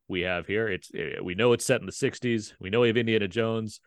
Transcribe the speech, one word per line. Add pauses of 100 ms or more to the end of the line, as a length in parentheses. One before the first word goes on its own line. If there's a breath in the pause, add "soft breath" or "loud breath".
we
have
here,
it's,
uh,
we
know
it's
set
in
the
sixties.
We
know
we
have
Indiana
Jones.